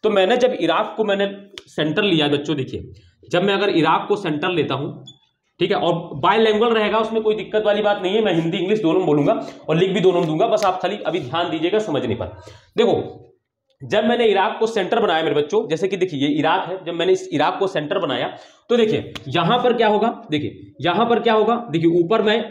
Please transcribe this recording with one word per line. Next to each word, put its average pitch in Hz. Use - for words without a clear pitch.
तो 214
मैंने 208
जब 247
Iraq 170
को 214
मैंने 196
center 156
लिया 160
बच्चों, 143
देखिए, -
जब 175
मैं 202
अगर 196
Iraq 165
को 208
सेंटर 156
लेता 139
हूँ, 143
ठीक 240
है, -
और 165
बायलैंग्वेज 220
रहेगा, 214
उसमें 220
कोई 214
दिक्कत 208
वाली 208
बात 202
नहीं 185
है, 226
मैं 190
हिंदी 165
इंग्लिश 202
दोनों 165
में 185
बोलूंगा 143
और 156
लिख 185
भी 190
दोनों 175
में 165
दूंगा, 160
बस 208
आप 180
खाली 190
अभी 160
ध्यान 165
दीजिएगा 165
समझने 120
पर। 90
देखो, 220
जब 202
मैंने 240
इराक 196
को 220
center 208
बनाया 170
मेरे 147
बच्चों, 196
जैसे 160
कि 190
देखिए 170
ये 143
इराक 156
है, 185
जब 170
मैंने 170
इस 185
इराक 160
को 196
center 160
बनाया, 139
तो 240
देखिए 180
यहाँ 170
पर 247
क्या 226
होगा, 214
देखिए 131
यहाँ 180
पर 233
क्या 226
होगा, 220
देखिए 165
ऊपर 214
मैं 214